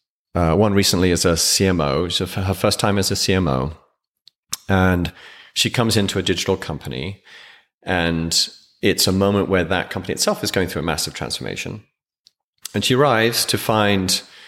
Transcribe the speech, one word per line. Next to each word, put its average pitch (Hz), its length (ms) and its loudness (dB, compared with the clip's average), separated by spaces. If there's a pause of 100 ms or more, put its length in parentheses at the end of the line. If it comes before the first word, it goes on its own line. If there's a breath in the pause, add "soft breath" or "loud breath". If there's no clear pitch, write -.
(360)
uh, 82 200 2
one 104 180 4
recently 95 380 2
is 85 140 2
a 85 120 4
C - 280 0
M 92 140 2
O. 76 300 0
So 87 160 -2
for 95 160 -6
her 95 120 0
first 98 260 0
time 101 180 2
as 98 140 0
a 98 40 -2
C - 180 0
M 92 140 2
O, 67 240 0 (960)
and 92 460 2 (400 loud breath)
she - 160 0
comes 113 260 0
into 98 240 0
a 92 40 -2
digital 95 340 0
company, 76 640 -8 (600 loud breath)
and 85 640 -2 (320)
it's 95 260 2
a 95 60 2
moment 98 340 2
where 92 160 2
that 87 260 -2
company - 240 -6
itself - 300 -2
is 104 80 -4
going 92 160 0
through 85 140 -6
a 76 40 -6
massive 76 280 -4
transformation. - 720 -8 (880)
And 104 100 -2
she 127 120 2
arrives 120 500 2
to - 120 -2
find, 101 640 2 (260 loud breath)